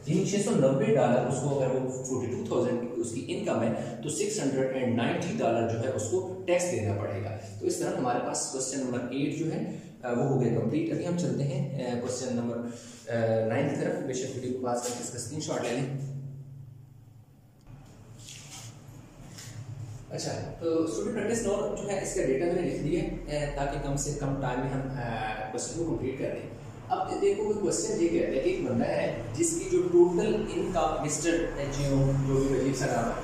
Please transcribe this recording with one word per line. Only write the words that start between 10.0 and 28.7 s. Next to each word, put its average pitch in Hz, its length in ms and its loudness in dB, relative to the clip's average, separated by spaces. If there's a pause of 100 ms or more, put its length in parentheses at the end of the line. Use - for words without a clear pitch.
अ, 120 60 -2
वो 120 120 2
हो 135 160 4
गया 110 200 4
कंप्लीट। 156 320 2
अभी - 140 -2
हम 175 120 0
चलते 139 260 0
हैं, 139 180 0 (240)
अ, 120 140 -2
क्वेश्चन 127 360 -2
नंबर, 117 220 0
अ, 113 920 0
नाइन 139 200 2
की - 60 -2
तरफ। 156 320 -2
बेशक 127 280 -4
वीडियो 123 180 -4
को 127 140 -4
पॉज 120 140 0
करके 120 220 -6
इसका 117 160 -8
स्क्रीनशॉट 147 420 -4
ले 117 100 -2
लें। 135 160 0 (4000)
अच्छा, 143 200 -6
तो 165 560 0
स्टूडेंट - 280 -2
प्रैक्टिस 214 300 0
नोट 202 320 0
जो 196 100 -6
है 196 160 0
इसका - 200 0
डेटा - 220 4
मैंने 180 160 2
लिख - 200 -2
दिया 156 200 2
है, - 80 0
अ, 143 460 -2
ताकि 143 320 -2
कम 139 80 0
से 143 240 0
कम 139 220 0
टाइम 127 180 0
में 135 100 0
हम, 131 120 -2
अ, - 680 -4
क्वेश्चन 113 280 -4
को - 120 0
कंप्लीट 127 280 -2
कर - 140 -2
लें। - 200 -8 (320)
अब - 360 -2
देखो 403 220 4
कोई 208 180 2
क्वेश्चन - 400 2
ये 339 80 6
कहता - 240 2
है - 60 4
कि 359 100 2
एक - 160 0
बंदा 113 200 2